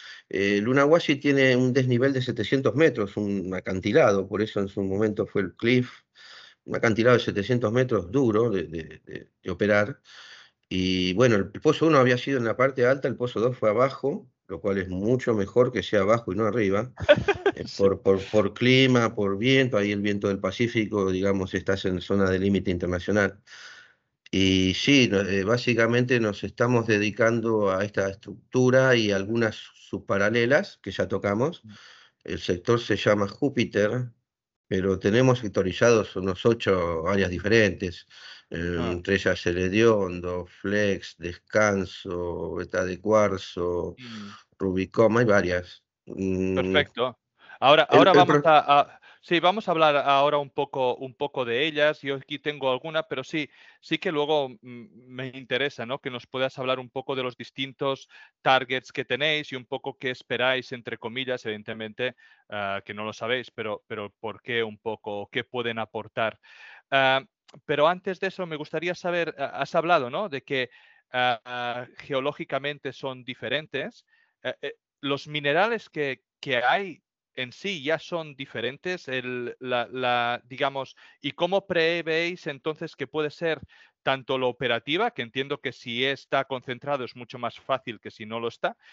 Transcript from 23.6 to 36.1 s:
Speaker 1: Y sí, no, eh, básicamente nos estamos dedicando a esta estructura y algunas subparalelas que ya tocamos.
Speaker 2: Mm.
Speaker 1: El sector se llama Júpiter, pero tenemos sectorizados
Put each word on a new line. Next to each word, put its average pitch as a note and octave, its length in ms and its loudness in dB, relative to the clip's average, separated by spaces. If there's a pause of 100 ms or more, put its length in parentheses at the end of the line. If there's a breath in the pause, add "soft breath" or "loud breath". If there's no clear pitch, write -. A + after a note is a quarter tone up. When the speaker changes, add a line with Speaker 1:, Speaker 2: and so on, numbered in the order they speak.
Speaker 1:
Y F#2+ 420 2
sí, C3+ 360 4
no, G2+ 120 2
eh, G2 220 -2
básicamente A#2+ 760 2
nos G#2+ 240 -2
estamos A#2 440 0
dedicando A2 840 2
a F#2+ 140 0
esta G2 240 -2
estructura B2+ 840 2
y A2 160 2
algunas G#2+ 440 0
subparalelas A#2 1300 0
que G2 100 -8
ya F#2+ 160 -4
tocamos. G2+ 560 -2
Speaker 2:
Mm. A2 60 -20 (560 loud breath)
Speaker 1:
El F2 140 -6
sector F#2+ 400 0
se A2 180 -2
llama G#2 300 2
Júpiter, A#2 840 -2 (560)
pero F#2+ 320 0
tenemos A#2+ 400 4
sectorizados G#2 760 2